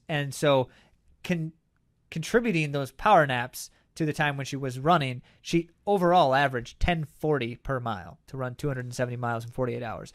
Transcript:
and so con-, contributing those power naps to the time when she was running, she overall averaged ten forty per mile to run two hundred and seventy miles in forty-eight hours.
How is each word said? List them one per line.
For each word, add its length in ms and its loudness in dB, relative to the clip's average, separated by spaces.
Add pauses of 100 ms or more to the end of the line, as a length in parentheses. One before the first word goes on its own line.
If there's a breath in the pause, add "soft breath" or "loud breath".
and 260 -2
so 340 2 (560 soft breath)
con-, 280 -2 (580)
contributing 600 0
those 200 -4
power 340 6
naps 440 -4 (240)
to 120 -2
the 60 0
time 240 -2
when 100 -6
she 100 -6
was 240 -6
running, 420 2 (180 soft breath)
she 280 -2 (180)
overall 480 4
averaged 460 0
ten 240 2
forty 500 -2
per 240 -6
mile 480 -8
to 100 -16
run 200 -8
two 100 -6
hundred 200 -4
and 80 -10
seventy 220 -4
miles 280 -4
in 80 -14
forty-eight 320 -4
hours. 300 -10